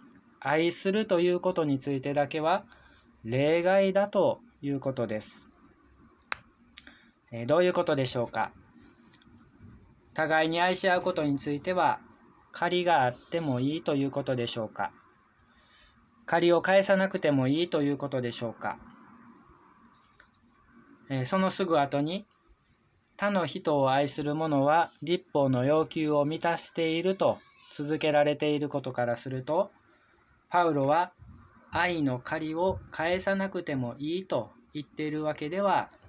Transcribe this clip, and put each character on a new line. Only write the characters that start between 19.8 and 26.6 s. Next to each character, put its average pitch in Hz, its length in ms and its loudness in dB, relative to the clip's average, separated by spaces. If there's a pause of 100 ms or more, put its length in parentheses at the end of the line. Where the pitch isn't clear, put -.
え 135 120 -4
ー、 127 40 -4
そ 190 140 0
の 190 120 2
す 196 120 -2
ぐ 165 160 2
後 139 220 0
に、 175 260 -6 (880)
「他 202 160 -2
の 185 140 0
人 147 340 0
を 135 120 4
愛 139 180 2
す 156 120 -4
る 147 140 -2
者 151 300 2
は 156 260 4 (100)
律 175 320 -2
法 139 160 4
の 123 140 2
要 151 220 2
求 151 260 -2
を 147 140 2
満 156 180 -4
た 165 140 0
し - 140 -6